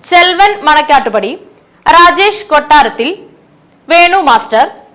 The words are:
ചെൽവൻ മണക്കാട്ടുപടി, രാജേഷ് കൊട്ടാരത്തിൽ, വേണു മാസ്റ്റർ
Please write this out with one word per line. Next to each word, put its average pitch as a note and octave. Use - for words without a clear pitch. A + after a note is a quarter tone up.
ചെൽവൻ F4+
മണക്കാട്ടുപടി, C4
രാജേഷ് F4+
കൊട്ടാരത്തിൽ, D4
വേണു F4
മാസ്റ്റർ A3+